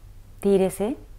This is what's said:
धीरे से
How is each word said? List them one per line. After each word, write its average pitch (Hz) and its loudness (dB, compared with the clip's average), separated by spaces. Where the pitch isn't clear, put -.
धीरे 190 4
से 196 -4